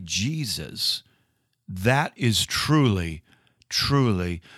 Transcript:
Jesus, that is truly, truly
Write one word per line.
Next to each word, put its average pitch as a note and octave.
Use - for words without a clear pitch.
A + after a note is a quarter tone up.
Jesus, G2+
that A#2+
is G#2+
truly, G2
truly F#2+